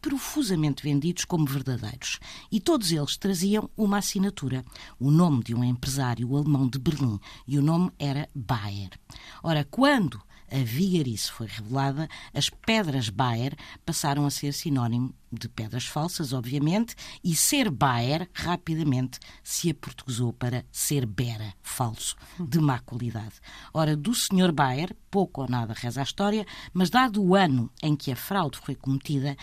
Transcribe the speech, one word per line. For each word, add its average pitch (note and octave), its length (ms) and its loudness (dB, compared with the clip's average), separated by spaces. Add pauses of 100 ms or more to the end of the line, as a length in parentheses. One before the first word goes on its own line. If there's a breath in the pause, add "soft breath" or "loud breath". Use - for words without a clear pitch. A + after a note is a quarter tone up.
profusamente F#3+ 840 0
vendidos D3 440 0
como D#3 180 2
verdadeiros. C3 720 -4 (320 loud breath)
E A3+ 80 0
todos A#3+ 320 2
eles D3 280 0
traziam G3 580 0
uma G3+ 220 2
assinatura, F#3 680 -2 (340 loud breath)
o C3 120 4
nome D3+ 340 6
de A#2 100 -4
um A#2+ 80 2
empresário B2 720 0
alemão C#3+ 320 4
de B2 120 -2
Berlim, C3 420 0 (260 loud breath)
e C#3 120 0
o C#3 40 4
nome E3+ 360 4
era C#3+ 360 -4
Bayer. G2+ 640 -6 (440 loud breath)
Ora, D#3 280 2
quando B3+ 480 4 (340 loud breath)
a C3+ 120 0
vigarice C#3 680 0
foi - 160 -10
revelada, C3+ 640 -4 (260 loud breath)
as C#3+ 160 0
pedras D3+ 580 0
Bayer A#2+ 460 0 (320 loud breath)
passaram D3 400 0
a C#3+ 60 0
ser C#3+ 200 -4
sinónimo B2 640 0 (160)
de A#2 180 -8
pedras A2+ 380 -8
falsas, D#3 460 -4
obviamente, C#3+ 640 0 (260 loud breath)
e E3 140 0
ser C4+ 340 4
Bayer C3 640 2
rapidamente D3 840 0 (240 loud breath)
se - 260 -2
aportuguesou B2 640 -4
para B2 400 -4
ser C#3 340 0
bera, G#2+ 560 -4
falso, - 540 -4 (200 loud breath)
de D#3+ 220 0
má C#3 220 4
qualidade. A2+ 540 -8 (380 loud breath)
Ora, D#3 240 2
do D3 160 -2
senhor F#3 380 4
Bayer, C#3+ 420 0 (160)
pouco F3+ 340 0
ou B2+ 60 -4
nada A#2+ 240 0
reza A#2+ 280 -6
a - 20 -2
história, G#3 420 0 (300 loud breath)
mas F3 160 4
dado A#3 320 4
o F#3 140 6
ano C3+ 340 4 (100)
em D3+ 140 2
que C#3 160 -2
a B2+ 60 -2
fraude E3+ 420 -2
foi - 160 -8
cometida, C#3 680 -2